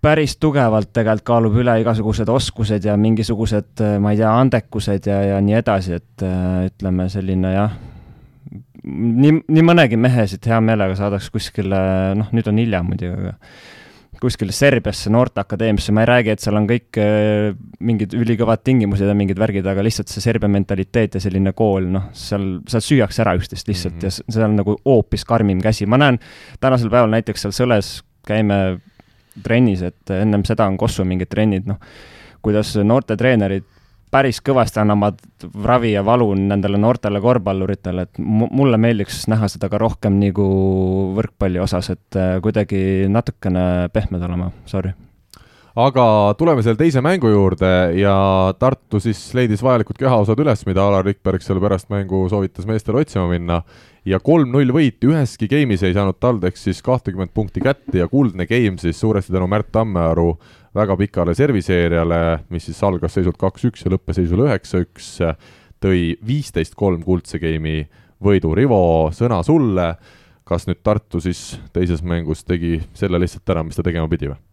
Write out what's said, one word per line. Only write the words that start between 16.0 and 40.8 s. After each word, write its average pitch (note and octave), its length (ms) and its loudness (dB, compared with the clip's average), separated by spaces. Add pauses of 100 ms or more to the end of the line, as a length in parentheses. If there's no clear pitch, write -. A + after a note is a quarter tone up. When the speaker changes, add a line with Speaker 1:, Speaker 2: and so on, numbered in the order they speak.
Speaker 1:
ei A#2 40 2
räägi, A#2+ 240 2
et G#2+ 120 -4
seal G#2 120 -2
on G#2 120 0
kõik, A2+ 320 -2
äh, G#2+ 500 2 (300)
mingid G#2+ 360 -2
ülikõvad A2+ 480 0
tingimused G2+ 440 2
ja G2+ 80 2
mingid G2 240 0
värgid, G2 280 0
aga G2 160 -2
lihtsalt - 280 -2
see G2+ 120 -8
Serbia A2 280 0
mentaliteet G2+ 640 -2
ja F#2 80 -4
selline F#2+ 320 0
kool, G2 400 0
noh, F#2+ 160 -4
seal, G2 460 -6 (100)
seal A#2 160 -2
süüakse A#2 400 2
ära F2+ 160 0
üksteist - 320 -8
lihtsalt F2+ 240 -6
Speaker 2:
Mhm. E2+ 80 -10
Speaker 1:
ja G2 80 -2
s-, - 160 -10
seal A2 240 0
on G#2 80 2
nagu G2+ 240 0
hoopis A#2+ 400 2
karmim G2+ 400 0
käsi. G#2+ 240 0
Ma A2+ 120 2
näen C3+ 200 4 (400)
tänasel B2 320 2
päeval A#2 200 4
näiteks A2 360 -2
seal G2 80 -6
Sõles A#2+ 460 0 (260)
käime G2+ 520 0 (640)
trennis, A2+ 380 2
et F2 320 -8
ennem G#2 320 0
seda A2 240 0
on F#2+ 80 -4
Kossu G#2+ 260 -2
mingid F#2 240 -2
trennid, G2+ 380 0
noh, G2 140 -6 (680)
kuidas G#2+ 320 0
noorte A2 400 2
treenerid G#2 480 2 (480)
päris C3+ 320 2
kõvasti B2+ 320 2
annavad G#2 400 2 (480)
ravi A#2 300 2
ja G2 100 0
valu A#2 220 4 (100)
nendele G2+ 400 0
noortele G#2 400 0
korvpalluritele, F#2+ 880 -2
et - 160 -16
mu-, A2 300 0
mulle C3 260 2
meeldiks A2 480 0
näha G#2+ 240 0
seda - 240 -8
ka G#2 80 -2
rohkem G#2+ 400 0
nagu G2+ 240 0 (720)